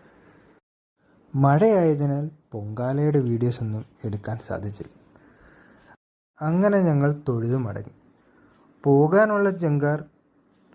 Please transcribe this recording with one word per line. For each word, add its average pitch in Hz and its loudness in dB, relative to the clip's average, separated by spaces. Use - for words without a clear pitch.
മഴയായതിനാൽ 147 2
പൊങ്കാലയുടെ 127 -2
വീഡിയോസ് 120 -2
ഒന്നും 107 -6
എടുക്കാൻ 107 -8
സാധിച്ചില്ല. 101 -10
അങ്ങനെ 196 2
ഞങ്ങൾ 143 2
തൊഴുതു 120 -2
മടങ്ങി. 104 -12
പോകാനുള്ള 196 4
ജങ്കാർ 147 0